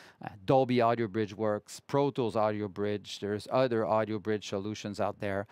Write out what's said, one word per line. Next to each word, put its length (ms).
Uh, 60
Dolby 380
Audio 260
Bridge 260
works, 460
Pro 300
Tools 260
Audio 320
Bridge. 520
There's 320
other 340
Audio 340
Bridge 300
solutions 500
out 200
there. 320